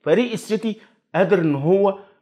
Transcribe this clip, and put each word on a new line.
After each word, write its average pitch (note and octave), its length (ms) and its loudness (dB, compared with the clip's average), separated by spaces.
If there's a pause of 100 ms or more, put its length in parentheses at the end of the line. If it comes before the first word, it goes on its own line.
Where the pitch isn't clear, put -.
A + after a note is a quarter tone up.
فريق A3+ 300 0
السيتي G#3+ 480 -6 (360)
قادر F#3 240 2
إن D#3 160 0
هو G3 420 0 (240)